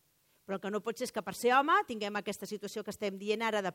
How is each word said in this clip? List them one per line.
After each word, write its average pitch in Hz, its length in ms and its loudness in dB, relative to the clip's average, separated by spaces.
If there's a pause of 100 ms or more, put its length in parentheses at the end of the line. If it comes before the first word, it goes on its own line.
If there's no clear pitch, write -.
(480)
Però 196 100 -2
el 185 60 -8
que 196 100 -2
no 208 80 0
pot 226 160 -4
ser 254 80 -2
és - 80 -6
que 220 80 -4
per 175 160 -6
ser 240 160 4
home 285 220 6 (100)
tinguem 208 320 -4
aquesta 196 320 -6
situació 202 320 -6
que 202 140 -8
estem 196 240 -4
dient 214 260 0
ara 214 160 2
de 180 140 0